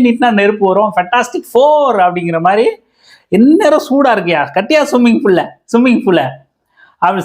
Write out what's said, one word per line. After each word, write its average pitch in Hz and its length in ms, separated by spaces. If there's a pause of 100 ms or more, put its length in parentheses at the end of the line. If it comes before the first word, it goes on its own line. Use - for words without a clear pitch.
நீட்டினா 240 260
நெருப்பு 202 360
வரும். 202 300
ஃபேண்டாஸ்டிக் 247 540
ஃபோர் 277 560
அப்படிங்கிற 170 340
மாதிரி 202 260 (680)
எந்நேரம் 302 560
சூடா 269 280
இருக்கியா, 170 260 (120)
கட்டியா 285 360
ஸ்விம்மிங் 240 340
பூல்ல, 180 180 (220)
ஸ்விம்மிங் 240 400
பூல்ல. 170 180 (800)
அப்படி 185 220